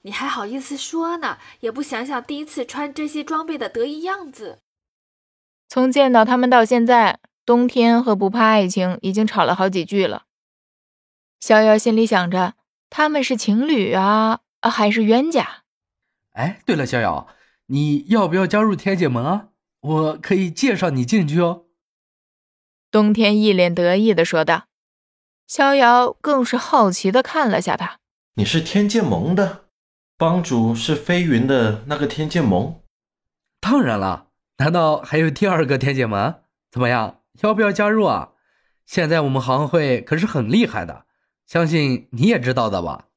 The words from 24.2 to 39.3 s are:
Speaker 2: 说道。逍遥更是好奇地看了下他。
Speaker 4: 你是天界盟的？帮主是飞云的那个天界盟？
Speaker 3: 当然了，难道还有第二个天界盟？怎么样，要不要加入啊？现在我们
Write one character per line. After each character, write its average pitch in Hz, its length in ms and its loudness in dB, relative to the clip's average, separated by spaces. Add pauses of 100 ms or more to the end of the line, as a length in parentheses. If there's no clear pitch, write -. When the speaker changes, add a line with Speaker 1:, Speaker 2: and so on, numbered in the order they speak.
Speaker 2:
说 160 180 0
道。 165 220 0 (840)
逍 277 280 2
遥 247 440 4
更 277 240 0
是 240 140 -4
好 226 340 2
奇 190 200 -2
地 254 100 2
看 277 280 -2
了 180 120 0
下 - 160 -2
他。 - 220 -10 (340)
Speaker 4:
你 107 100 -2
是 160 160 0
天 202 300 0
界 220 120 0
盟 131 340 -2
的？ 190 320 -2 (500)
帮 170 260 0
主 117 320 0
是 151 180 -4
飞 175 300 -2
云 131 240 2
的 113 400 0
那 147 100 -4
个 147 80 -2
天 151 240 -6
界 170 120 -2
盟？ 117 400 -2 (800)
Speaker 3:
当 254 220 0
然 117 160 0
了， 95 300 -4 (300)
难 147 140 0
道 160 260 2
还 - 200 -4
有 160 140 2
第 196 160 -2
二 165 180 2
个 131 120 0
天 135 180 -2
界 127 100 0
盟？ 107 380 -4 (260)
怎 123 100 -8
么 123 100 2
样， 113 340 -4 (180)
要 214 140 0
不 220 60 0
要 208 100 2
加 208 180 0
入 214 160 2
啊？ 101 280 -2 (520)
现 160 240 -2
在 165 120 2
我 139 80 0
们 131 120 0